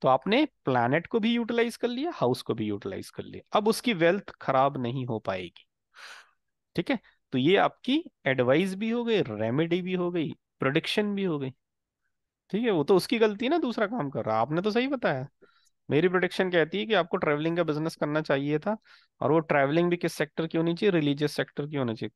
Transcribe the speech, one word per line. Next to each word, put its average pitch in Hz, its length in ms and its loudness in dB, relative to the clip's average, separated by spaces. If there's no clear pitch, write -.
तो 156 80 2
आपने 220 400 2
प्लैनेट 131 420 2
को 233 140 -2
भी 233 140 0
यूटिलाइज 233 420 -2
कर 240 120 -2
लिया, 262 260 -6
हाउस 123 280 0
को 117 120 -4
भी 110 120 -4
यूटिलाइज 98 440 -8
कर - 120 -12
लिया, 101 360 -4
अब 214 100 0
उसकी 226 240 0
वेल्थ 170 380 2
खराब 139 460 0
नहीं 127 300 -4
हो 113 120 -4
पाएगी। 92 480 -8
ठीक - 140 -2
है, 254 80 0
तो 135 60 0
ये 156 180 4
आपकी 247 480 0
एडवाइस 135 480 2
भी 220 160 -4
हो 240 140 -2
गई, 220 180 2
रेमेडी 127 600 -2
भी 185 120 -4
हो 180 160 -2
गई, 160 220 -4
प्रेडिक्शन 180 540 0
भी 196 100 -4
हो 165 140 -2
गई। 135 120 -8
ठीक 220 140 -2
है, 240 60 0
वो 160 140 2
तो 190 120 6
उसकी 226 220 2
गलती 214 260 2
है 262 60 0
ना, 339 80 2
दूसरा 233 280 -2
काम 190 240 -4
कर 117 140 -4
रहा, 110 160 0
आपने 151 220 0
तो 208 80 -2
सही 240 180 0
बताया। 170 400 -2
मेरी 165 180 4
प्रेडिक्शन 185 420 0
कहती 170 280 2
है 214 80 -4
कि 220 80 0
आपको 175 220 2
ट्रैवलिंग 160 400 0
का 175 60 2
बिजनेस 156 340 -4
करना 151 240 -2
चाहिए 147 380 0
था, 208 180 -4
और 123 120 2
वो 160 80 4
ट्रैवलिंग 156 500 2
भी 175 60 0
किस 170 160 -2
सेक्टर 165 340 -4
की 165 120 -2
होनी 165 160 0
चाहिए? 202 160 0
रिलीजियस 147 420 2
सेक्टर 147 340 -6
की 151 100 -6
होनी 120 180 -2
चाहिए। 110 220 -8